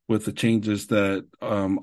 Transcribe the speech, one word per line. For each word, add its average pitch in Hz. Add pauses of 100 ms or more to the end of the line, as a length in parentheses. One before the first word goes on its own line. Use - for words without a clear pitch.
with 107
the -
changes 107
that, 98 (160)
um, 98